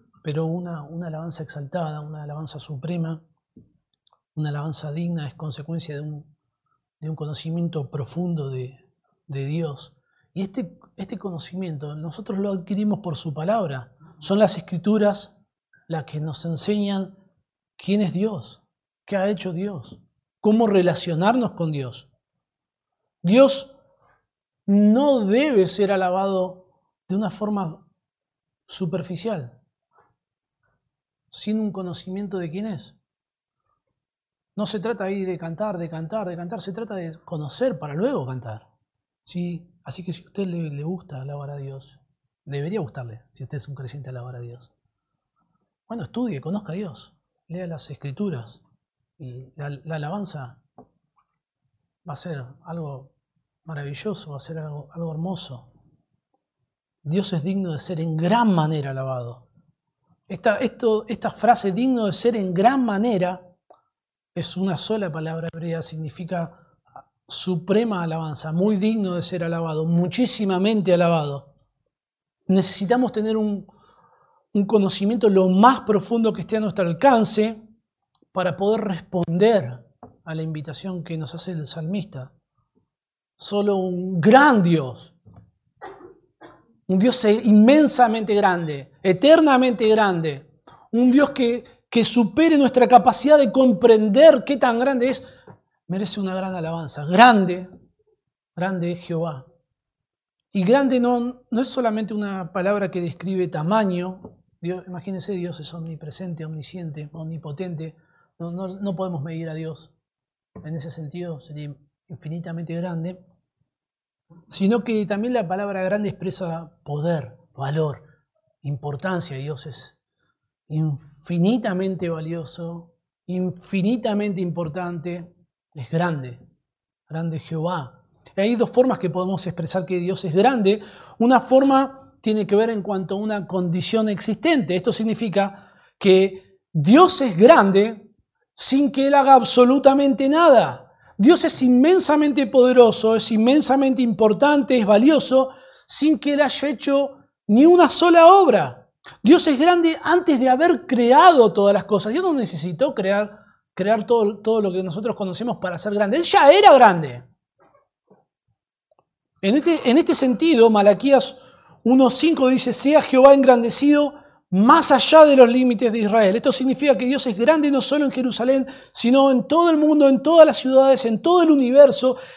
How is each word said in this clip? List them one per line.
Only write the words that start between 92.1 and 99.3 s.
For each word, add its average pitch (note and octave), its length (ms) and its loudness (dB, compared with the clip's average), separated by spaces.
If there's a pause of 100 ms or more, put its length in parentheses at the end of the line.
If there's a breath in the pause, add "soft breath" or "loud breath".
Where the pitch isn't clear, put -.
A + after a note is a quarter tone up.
nuestra B3 300 4
capacidad B3+ 500 6
de C4+ 140 2
comprender A#3 920 4
qué C#4 120 -2
tan A#3 220 0
grande B3+ 300 -2
es, - 180 -8 (600 loud breath)
merece F#3+ 320 -6
una F#3+ 160 -6
gran F#3+ 180 -6
alabanza. D#3+ 520 -8
Grande, F#3 640 0 (840)
grande F3 360 -6
es F3 140 -12
Jehová. D#3+ 400 -8 (1080)